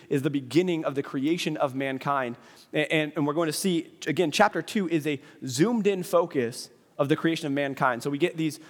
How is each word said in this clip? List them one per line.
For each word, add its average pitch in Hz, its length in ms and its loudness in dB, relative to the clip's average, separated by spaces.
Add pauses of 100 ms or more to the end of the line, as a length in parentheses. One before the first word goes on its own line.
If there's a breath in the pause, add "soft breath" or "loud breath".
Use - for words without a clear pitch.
is 139 140 0
the 151 80 0
beginning 151 540 0
of 143 120 -4
the 139 60 0
creation 156 540 -2
of 139 200 -2
mankind. 135 600 -2 (360 loud breath)
And, 151 200 0
and, 156 240 0
and 147 100 2
we're 147 60 0
going 165 140 0
to 151 60 -2
see, 170 380 0 (160)
again, 151 240 2
chapter 208 300 4
two 185 280 -2
is 156 180 0
a 147 140 -2 (260 loud breath)
zoomed 185 400 2
in 190 160 2
focus 160 680 0 (300)
of 143 100 0
the 151 80 4
creation 160 300 0
of 143 60 0
mankind. 135 500 0
So 147 80 -4
we 143 80 -2
get 170 180 0
these, 160 340 -2